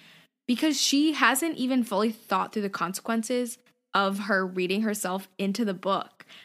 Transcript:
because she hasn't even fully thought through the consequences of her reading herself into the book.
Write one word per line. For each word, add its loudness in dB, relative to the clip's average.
because 0
she 4
hasn't 2
even 2
fully 0
thought -4
through -2
the -2
consequences -4
of 2
her 0
reading 0
herself -4
into -2
the -2
book. -4